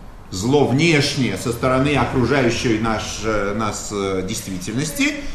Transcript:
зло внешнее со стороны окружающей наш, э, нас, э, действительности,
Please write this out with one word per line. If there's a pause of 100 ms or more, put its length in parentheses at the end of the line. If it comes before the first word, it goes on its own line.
(320)
зло
внешнее
со
стороны
окружающей
наш,
э,
нас,
э,
действительности, (220)